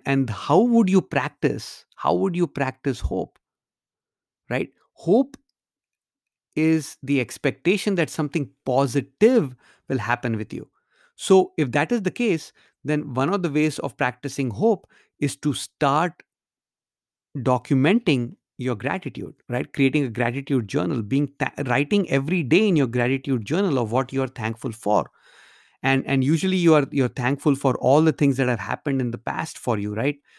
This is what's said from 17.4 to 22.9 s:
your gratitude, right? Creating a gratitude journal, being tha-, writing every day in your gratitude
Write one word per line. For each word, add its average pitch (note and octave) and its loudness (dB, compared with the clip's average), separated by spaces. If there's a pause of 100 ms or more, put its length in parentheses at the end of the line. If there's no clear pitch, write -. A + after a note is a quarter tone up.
your B2 -2
gratitude, C3+ -8 (160)
right? B2+ -4
Creating C#3 2
a B2 -4
gratitude B2 -2
journal, D3+ -2
being C3+ -2
tha-, C3+ -4
writing C#3+ 0
every C#3+ -2
day F3 2
in F#3 2
your C#3 4
gratitude B2 -2